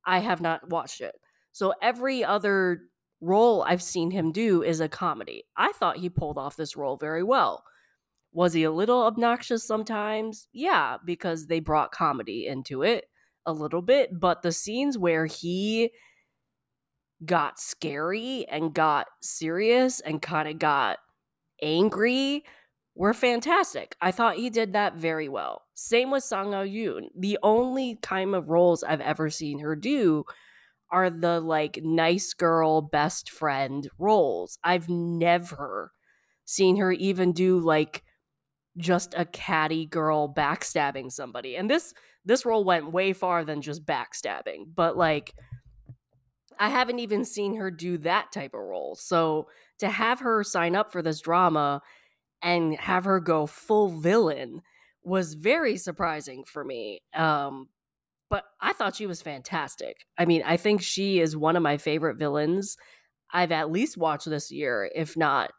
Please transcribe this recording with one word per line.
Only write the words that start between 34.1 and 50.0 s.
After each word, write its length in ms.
I've 260
never 1040
seen 320
her 140
even 400
do, 280
like, 440
just 380
a 100
catty 600
girl 480
backstabbing 760
somebody. 440
And 140
this, 240
this 200
role 180
went 280
way 220
far 300
than 180
just 240
backstabbing, 880
but, 200
like, 380
I 100
haven't 300
even 260
seen 300
her 160
do 280
that 320
type 220
of 80
role. 340
So 540
to 100
have 300